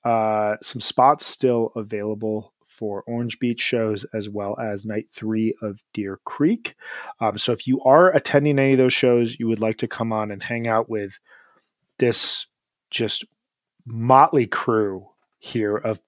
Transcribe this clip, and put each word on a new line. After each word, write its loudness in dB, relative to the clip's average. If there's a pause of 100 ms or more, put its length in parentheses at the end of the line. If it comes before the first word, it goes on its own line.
uh, 0
some -8
spots 4
still 0
available -6 (120)
for -8
Orange -6
Beach -2
shows -2 (100)
as -6
well -6
as -6
night -6
three -2
of -8 (140)
Deer -8
Creek. 0 (460)
Um, -2
so -2
if -6
you 0
are 8
attending 2
any 4
of 4
those 6
shows, 2
you -2
would 0
like -2
to -4
come -6
on -4
and -12
hang -6
out 0
with -6 (800)
this 0 (420)
just -4 (600)
motley 4
crew -2 (300)
here -2
of -4